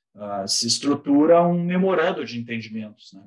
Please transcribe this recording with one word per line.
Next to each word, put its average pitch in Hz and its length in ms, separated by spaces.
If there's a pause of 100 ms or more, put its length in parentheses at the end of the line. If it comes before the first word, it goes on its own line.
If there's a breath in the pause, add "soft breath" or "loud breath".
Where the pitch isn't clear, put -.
(140)
Ah, 101 320
se - 200
estrutura 143 760
um 175 200
memorando 180 600
de 120 140
entendimentos, 110 760
né? 95 140